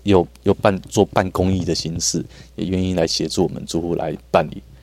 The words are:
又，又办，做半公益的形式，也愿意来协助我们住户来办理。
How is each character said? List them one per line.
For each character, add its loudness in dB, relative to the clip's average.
又， 6
又 4
办， 2
做 2
半 0
公 0
益 0
的 0
形 -6
式， -2
也 -6
愿 0
意 0
来 2
协 -2
助 0
我 2
们 -10
住 -4
户 -4
来 -4
办 2
理。 -14